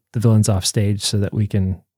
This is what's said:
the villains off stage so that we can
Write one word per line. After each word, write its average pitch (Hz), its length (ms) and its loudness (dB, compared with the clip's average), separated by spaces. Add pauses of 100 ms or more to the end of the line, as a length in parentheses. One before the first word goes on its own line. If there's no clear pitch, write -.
(140)
the 120 60 -4
villains 110 280 4
off 95 160 0
stage 101 380 -2
so - 160 -4
that 101 160 -2
we 104 140 0
can 95 340 -2 (160)